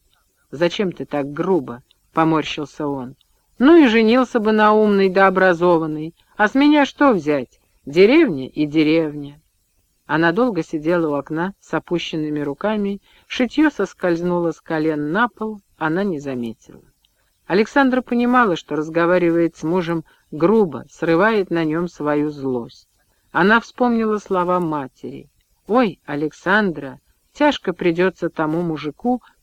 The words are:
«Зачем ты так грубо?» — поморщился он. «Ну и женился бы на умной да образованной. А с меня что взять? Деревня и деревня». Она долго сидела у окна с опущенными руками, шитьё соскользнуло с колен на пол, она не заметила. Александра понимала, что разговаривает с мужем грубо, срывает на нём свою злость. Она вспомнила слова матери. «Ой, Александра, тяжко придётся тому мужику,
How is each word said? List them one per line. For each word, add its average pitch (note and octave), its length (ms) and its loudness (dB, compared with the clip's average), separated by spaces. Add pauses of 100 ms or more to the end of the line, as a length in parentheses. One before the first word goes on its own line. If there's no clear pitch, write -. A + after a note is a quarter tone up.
(500)
«Зачем E3+ 420 -2
ты C#3 120 -12
так D3 280 -6
грубо?» — C#3+ 500 -2 (300)
поморщился D#3 760 -2
он. C3+ 280 -8 (440)
«Ну D4+ 180 6
и D4+ 100 8
женился A#3 540 2
бы G#3+ 120 0
на G#3+ 200 4
умной G3+ 380 4
да F#3+ 160 4
образованной. E3+ 880 2 (220)
А G#3+ 120 2
с - 60 -6
меня D4 300 4
что C#4 280 2
взять? D3 480 -2 (260)
Деревня F#3 640 4
и D3+ 180 -2
деревня». D3+ 720 0 (680)
Она E3 260 0
долго G3+ 320 -2
сидела E3 440 -2
у D3 40 -2
окна D#3 480 -6
с - 120 -14
опущенными D#3 680 -6
руками, G3+ 600 -4 (280)
шитьё C#4+ 420 0
соскользнуло F3 800 -2
с - 100 -12
колен D#3 520 -4
на A3 160 0
пол, A3 320 -10 (180)
она D#3+ 240 -2
не F3+ 160 -4
заметила. B2+ 640 -10 (640)
Александра B3 540 2
понимала, A#3+ 560 0
что - 180 -10
разговаривает E3+ 840 0
с - 60 -14
мужем E3 420 -2 (260)
грубо, E3 600 0
срывает F#3+ 600 0
на E3 140 -2
нём D#3+ 220 -2
свою D3 440 -4
злость. C3 580 -8 (420)
Она G#3 300 2
вспомнила A3+ 580 -2
слова F3+ 400 -2
матери. C#3 720 -8 (380)
«Ой, A3 380 0
Александра, D3+ 920 -4 (340)
тяжко - 400 0
придётся F3 580 -2
тому D#3+ 320 -4
мужику, D#3+ 600 -4 (200)